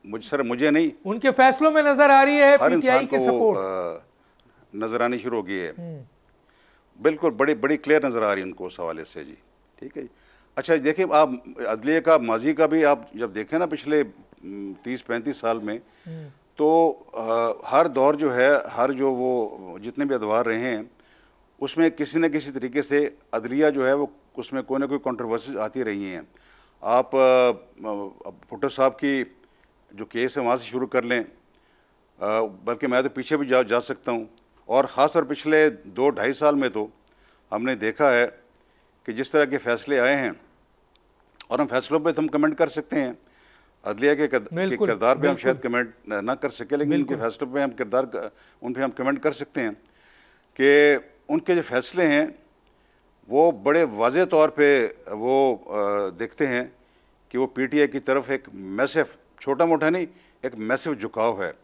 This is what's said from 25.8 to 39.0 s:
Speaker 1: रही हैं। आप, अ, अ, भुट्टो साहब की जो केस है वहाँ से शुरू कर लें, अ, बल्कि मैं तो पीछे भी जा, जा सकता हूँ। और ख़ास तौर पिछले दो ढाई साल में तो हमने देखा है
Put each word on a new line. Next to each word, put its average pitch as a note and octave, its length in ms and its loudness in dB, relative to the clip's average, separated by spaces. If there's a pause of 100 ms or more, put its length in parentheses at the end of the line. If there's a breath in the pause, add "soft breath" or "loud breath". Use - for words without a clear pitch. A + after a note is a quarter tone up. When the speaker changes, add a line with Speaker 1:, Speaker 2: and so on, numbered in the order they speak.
Speaker 1:
रही G2+ 220 -6
हैं। F2+ 220 -12 (560 soft breath)
आप, B2+ 320 0
अ, - 20 4
अ, A#2+ 1120 0 (200)
भुट्टो A#2+ 180 -4
साहब C3 220 2
की C3+ 440 -2 (600)
जो G#2 100 -14
केस B2 320 -4
है C3 60 -4
वहाँ B2 140 2
से A#2 80 -10
शुरू B2+ 220 -4
कर B2 160 -2
लें, A#2+ 180 -2
अ, - 60 -8 (1400)
बल्कि A#2+ 220 -4
मैं B2+ 160 2
तो C3 60 -2
पीछे C3+ 280 -4
भी C#3+ 80 -2
जा, B2+ 180 4
जा A#2 160 2
सकता B2+ 320 -6
हूँ। A2+ 180 -4 (400)
और C3 160 4
ख़ास D3 280 2
तौर E3 100 4
पिछले D3+ 460 2
दो A#2 400 -2
ढाई A#2 240 -2
साल D3 220 2
में C3+ 140 0
तो G#2+ 220 -6 (600)
हमने A#2 240 -4
देखा A2 340 0
है A#2+ 160 4 (800)